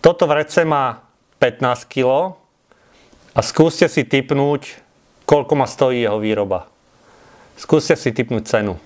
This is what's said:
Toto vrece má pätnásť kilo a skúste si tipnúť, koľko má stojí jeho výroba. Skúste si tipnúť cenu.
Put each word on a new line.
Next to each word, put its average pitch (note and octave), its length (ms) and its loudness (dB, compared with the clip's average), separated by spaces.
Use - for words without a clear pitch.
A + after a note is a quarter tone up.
Toto E3+ 240 4
vrece D3+ 380 0
má C3+ 420 -4
pätnásť B2 480 -2
kilo C#3 480 -2
a - 80 2
skúste D#3+ 480 2
si C#3 160 -2
tipnúť, C#3+ 720 -2
koľko D3 320 2
má C3+ 80 0
stojí B2 400 0
jeho G#2+ 160 -2
výroba. G2+ 480 -4
Skúste - 400 0
si - 160 -4
tipnúť A#2 320 -4
cenu. G#2 420 -2